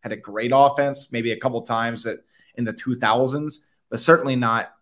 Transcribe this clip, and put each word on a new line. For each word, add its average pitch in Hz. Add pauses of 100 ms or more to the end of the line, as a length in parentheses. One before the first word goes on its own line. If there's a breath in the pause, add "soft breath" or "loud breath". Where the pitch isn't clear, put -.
had 110
a 107
great 110
offense, 139
maybe 117
a 107
couple 117
times 117
that 110 (320 soft breath)
in 120
the 110
two 127
thousands, 131 (200 soft breath)
but 120
certainly 160
not 117